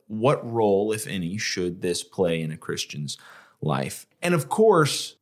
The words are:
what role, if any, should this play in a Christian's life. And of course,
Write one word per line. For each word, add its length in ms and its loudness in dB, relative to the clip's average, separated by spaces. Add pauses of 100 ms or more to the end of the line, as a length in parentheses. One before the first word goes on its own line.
what 420 0
role, 420 2
if 140 -4
any, 320 -6
should 440 -4
this 200 -2
play 400 -2
in 80 -6
a 60 -10
Christian's 600 -8 (460)
life. 440 -4 (140)
And 140 2
of 140 -2
course, 720 4